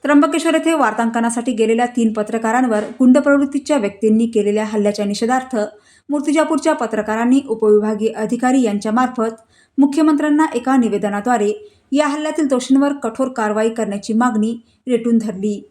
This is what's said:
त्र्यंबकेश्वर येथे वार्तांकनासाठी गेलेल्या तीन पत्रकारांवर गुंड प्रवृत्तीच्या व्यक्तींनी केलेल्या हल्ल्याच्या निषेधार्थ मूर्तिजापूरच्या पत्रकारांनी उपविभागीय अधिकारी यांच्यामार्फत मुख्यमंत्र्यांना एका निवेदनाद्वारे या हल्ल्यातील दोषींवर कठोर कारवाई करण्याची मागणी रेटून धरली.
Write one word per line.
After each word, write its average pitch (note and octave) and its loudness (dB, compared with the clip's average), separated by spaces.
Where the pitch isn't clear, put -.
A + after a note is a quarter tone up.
त्र्यंबकेश्वर D#4 2
येथे D#4+ 0
वार्तांकनासाठी A#3 -2
गेलेल्या A3+ 0
तीन A#3 0
पत्रकारांवर A3+ -2
गुंड B3+ 4
प्रवृत्तीच्या C#4+ 0
व्यक्तींनी A3 0
केलेल्या G#3+ 0
हल्ल्याच्या G#3 -2
निषेधार्थ A#3+ -2
मूर्तिजापूरच्या D#4 0
पत्रकारांनी A3+ 0
उपविभागीय G#3+ 2
अधिकारी A#3+ 0
यांच्यामार्फत A3+ -2
मुख्यमंत्र्यांना D4 2
एका B3 0
निवेदनाद्वारे G#3 -2
या D4 2
हल्ल्यातील D4+ -2
दोषींवर C4+ 2
कठोर B3+ -4
कारवाई A3 -2
करण्याची A3 -6
मागणी A3+ 0
रेटून A#3 2
धरली. G#3 -6